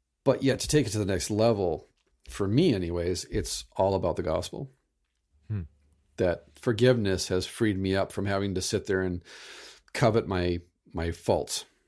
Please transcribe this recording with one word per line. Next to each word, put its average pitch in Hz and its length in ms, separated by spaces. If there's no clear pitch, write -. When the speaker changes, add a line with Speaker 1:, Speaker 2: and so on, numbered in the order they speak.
Speaker 1:
But 135 180
yet 131 180
to - 60
take 147 200
it - 20
to 110 100
the 107 60
next 92 240
level, 101 580
for 98 180
me 135 260
anyways, 87 520
it's - 380
all 98 180
about 92 220
the 90 60
gospel. 87 480
Speaker 2:
Hmm. 104 120
Speaker 1:
That 87 260
forgiveness 113 720
has 92 160
freed 104 340
me 95 160
up 95 160
from 101 140
having 98 300
to 92 60
sit - 240
there 95 160
and 90 220
covet 113 340
my, 87 320
my 85 180
faults - 520